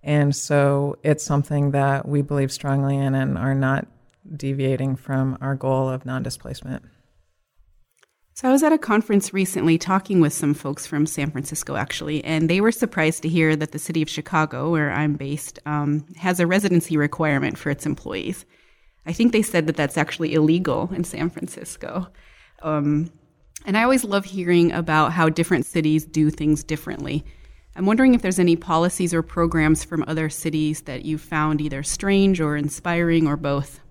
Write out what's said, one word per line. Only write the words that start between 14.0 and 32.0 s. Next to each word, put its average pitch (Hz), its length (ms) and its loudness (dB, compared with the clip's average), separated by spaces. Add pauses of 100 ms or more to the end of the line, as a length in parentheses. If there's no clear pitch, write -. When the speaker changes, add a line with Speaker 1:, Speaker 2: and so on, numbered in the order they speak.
Speaker 2:
of 151 80 -4
Chicago, 151 600 -2
where 151 220 0
I'm 147 220 0
based, 143 500 -8
um, 147 400 -2 (120)
has 180 220 -2
a 175 80 2
residency 175 520 2
requirement 143 580 0
for - 140 -6
its 143 160 -6
employees. 147 580 -8 (640)
I 165 80 -6
think 233 180 4
they 214 100 4
said 165 260 0
that 160 80 -2
that's 143 200 -2
actually 156 380 -2
illegal 175 580 2
in 180 120 -4
San 170 260 -6
Francisco. - 800 -10 (520)
Um, 151 500 -2 (540)
and 208 140 0
I 226 60 2
always 254 200 2
love 196 220 -2
hearing 175 460 4
about 156 400 2
how 165 180 4
different 160 340 2
cities 156 400 0
do 156 240 2
things 151 340 0
differently. 143 640 -6 (520)
I'm 185 100 0
wondering 240 280 6
if 240 80 2
there's 185 160 0
any 175 160 6
policies 170 580 0
or 165 100 0
programs 160 600 2
from 165 240 -4
other 160 220 -2
cities 156 540 -4
that 127 220 -12
you 156 140 -4
found 151 420 -2
either 143 220 -6
strange 196 580 2